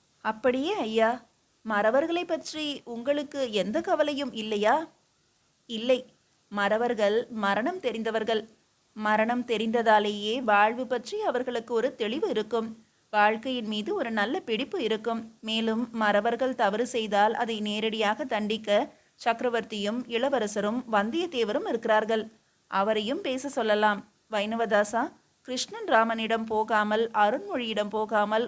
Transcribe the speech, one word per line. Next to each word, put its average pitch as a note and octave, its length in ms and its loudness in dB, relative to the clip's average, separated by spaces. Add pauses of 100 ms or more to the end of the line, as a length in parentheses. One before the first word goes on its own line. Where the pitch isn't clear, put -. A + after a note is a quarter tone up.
(260)
அப்படியே B3+ 540 0
ஐயா. A3 300 2 (560)
மறவர்களை B3 600 2
பற்றி D#4 400 -4 (220)
உங்களுக்கு C#4 540 -4 (120)
எந்த G#3 280 0
கவலையும் D4 520 0
இல்லையா? G#3+ 420 2 (920)
இல்லை. A#3+ 300 0 (520)
மறவர்கள் G#3+ 640 2 (200)
மரணம் G#3+ 420 0
தெரிந்தவர்கள். A3 600 -2 (540)
மரணம் A3 500 2
தெரிந்ததாலேயே A3 880 2 (100)
வாழ்வு A3 420 4
பற்றி B3 360 -6
அவர்களுக்கு B3 520 -2
ஒரு A#3 220 2
தெளிவு A#3 340 -2
இருக்கும். A3+ 380 -2 (460)
வாழ்க்கையின் A3 540 2
மீது G#3+ 260 -4
ஒரு C#4+ 180 -2
நல்ல A3 280 0
பிடிப்பு A3+ 420 -4
இருக்கும். A3 400 -2 (200)
மேலும் A3 420 -2 (100)
மறவர்கள் A3+ 600 2
தவறு G#3+ 320 0
செய்தால் A3 460 2
அதை A3+ 280 -2
நேரடியாக G#3+ 640 -2
தண்டிக்க G#3+ 540 0 (420)
சக்கரவர்த்தியும் A3+ 840 -2
இளவரசரும் A3+ 720 -2 (100)
வந்தியத்தேவரும் A#3+ 800 0
இருக்கிறார்கள். A3 540 2 (480)
அவரையும் G#3+ 500 0
பேச C4 280 -4
சொல்லலாம். G#3+ 520 2 (300)
வைணவதாசா, A3 720 0 (440)
கிருஷ்ணன் F4+ 400 -6
ராமனிடம் A3+ 580 2
போகாமல், A3 580 0 (120)
அருண்மொழியிடம் A3 760 0
போகாமல் G#3+ 560 0